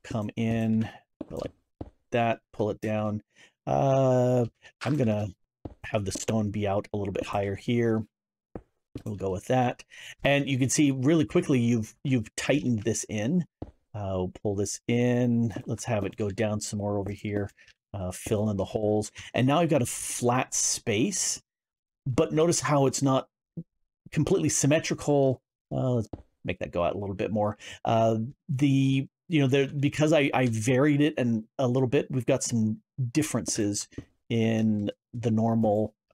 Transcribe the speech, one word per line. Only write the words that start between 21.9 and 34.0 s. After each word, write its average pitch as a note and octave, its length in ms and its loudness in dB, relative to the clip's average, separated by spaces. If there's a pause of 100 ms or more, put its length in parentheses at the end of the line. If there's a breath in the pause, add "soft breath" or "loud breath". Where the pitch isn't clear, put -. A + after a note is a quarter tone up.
But D#3 260 0
notice D#3+ 280 2
how C#3+ 260 2
it's - 160 -2
not C3+ 260 2 (840)
completely D#3+ 380 2
symmetrical. C#3+ 920 2 (260)
Well, C3 280 0
let's A2+ 120 -2 (380)
make G2 120 -4
that - 140 -8
go F2 120 0
out - 100 0
a F2+ 40 -8
little G2 160 -6
bit G2+ 160 -4
more. G#2 260 0 (300 loud breath)
Uh, A2+ 320 4 (320)
the, C3+ 580 2 (200)
you D#3+ 120 2
know, C#3 60 4
there, C#3 200 4
because D3 460 0
I, C#3+ 220 4
I B2+ 160 2
varied B2+ 500 2
it D#3 160 2
and A#2 280 0 (140)
a C3+ 80 0
little B2+ 220 2
bit, C#3+ 220 0
we've C3 160 -4
got C3 160 2
some A2 400 0 (300)
differences G#2+ 760 -2 (400 loud breath)